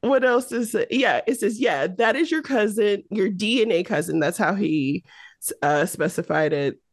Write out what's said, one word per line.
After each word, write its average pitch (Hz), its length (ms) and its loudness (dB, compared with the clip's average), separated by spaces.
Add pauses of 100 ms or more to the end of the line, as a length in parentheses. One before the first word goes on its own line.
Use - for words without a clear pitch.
What 254 240 2
else 247 260 2
is 233 240 -4
it? - 160 0
Yeah, 226 360 2
it 262 120 -2
says, 220 200 -2
"Yeah, 156 280 0
that 226 280 2
is 320 160 0
your 311 100 -2
cousin, 214 720 0
your 208 180 0
D 214 320 0
N 220 100 2
A 175 120 2
cousin." 165 360 -2
That's 143 200 -2
how 185 160 2
he, 156 480 -2 (580)
uh, 147 240 2
specified 156 680 -2
it. 143 260 -2 (140)